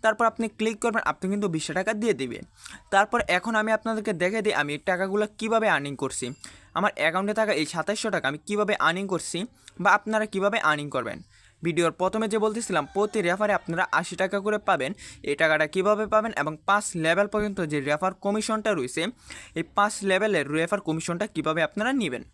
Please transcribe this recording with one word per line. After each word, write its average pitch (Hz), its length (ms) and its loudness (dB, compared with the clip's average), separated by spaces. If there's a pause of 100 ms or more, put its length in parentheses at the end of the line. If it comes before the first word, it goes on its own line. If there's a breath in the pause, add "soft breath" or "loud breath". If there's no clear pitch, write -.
তারপর 220 240 2
আপনি 226 240 0
ক্লিক 220 300 -2
করবেন, 226 260 0
আপনি 170 240 -2
কিন্তু 202 180 0
বিশটা 160 260 -4
টাকা 190 200 -2
দিয়ে 214 200 0
দিবে। 127 280 -4 (500 loud breath)
তারপর 214 360 4
এখন 202 280 0
আমি 214 160 2
আপনাদেরকে 220 420 -2
দেখে 185 280 0
দিই 208 120 0
আমি 147 200 0
এই 147 60 -6
টাকাগুলো 190 480 0 (100)
কীভাবে 220 320 2
আর্নিং 143 260 0
করছি, 131 380 -6 (400 loud breath)
আমার 190 220 2
অ্যাকাউন্টে 185 380 0
থাকা 214 180 0
এই 151 140 2
সাতাশশো 202 440 -4
টাকা 170 180 -2
আমি 147 100 -2
কীভাবে 208 380 -2
আর্নিং 180 320 0
করছি 185 380 -4 (360 loud breath)
বা 185 100 4
আপনারা 214 340 2
কীভাবে 196 340 0
আর্নিং 147 300 0
করবেন। 120 320 -4 (420 soft breath)
ভিডিওর 165 280 2
প্রথমে 196 360 0
যে 214 100 0
বলতেছিলাম, 208 560 0
প্রতি 208 280 0
রেফারে 190 320 2
আপনারা 175 380 0
আশি 170 240 0
টাকা 190 240 0
করে 208 180 -2
পাবেন। 170 360 0 (300 loud breath)
এই 143 120 -2
টাকাটা 156 320 4
কীভাবে 208 400 2
পাবেন 214 280 2
এবং 151 300 -2
পাঁচ 202 180 4 (120)
লেভেল 170 320 2
পর্যন্ত 208 340 -2
যে 151 200 0
রেফার 151 320 0
কমিশনটা 214 600 0
রয়েছে, 160 340 -2 (480 loud breath)
এই 165 80 -2 (120)
পাঁচ 202 180 4 (100)
লেভেলের 190 480 2
রেফার 165 300 0
কমিশনটা 170 460 -2
কীভাবে 156 360 0
আপনারা 214 300 0
নেবেন। 180 300 -2 (100)